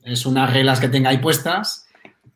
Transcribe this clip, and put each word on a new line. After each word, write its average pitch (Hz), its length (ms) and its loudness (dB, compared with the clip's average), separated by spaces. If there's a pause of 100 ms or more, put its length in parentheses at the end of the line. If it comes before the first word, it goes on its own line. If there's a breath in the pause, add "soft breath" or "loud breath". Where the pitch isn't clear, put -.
Es 120 200 -6
una 135 220 0
reglas 131 340 2
que 131 80 0
tenga 131 220 2
ahí 135 80 2
puestas. 165 680 -4 (500 loud breath)